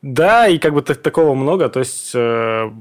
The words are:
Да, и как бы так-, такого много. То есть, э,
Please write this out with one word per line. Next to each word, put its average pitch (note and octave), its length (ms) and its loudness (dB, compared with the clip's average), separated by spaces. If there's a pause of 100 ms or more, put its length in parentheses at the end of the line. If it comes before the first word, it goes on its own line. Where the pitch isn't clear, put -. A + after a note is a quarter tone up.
Да, F3 460 2
и E3+ 100 2
как D3+ 160 0
бы C#3+ 80 2
так-, C#3+ 200 -4
такого D#3 320 2
много. D#3+ 340 0
То C3+ 120 -4
есть, - 340 -8
э, A2+ 560 -2 (100)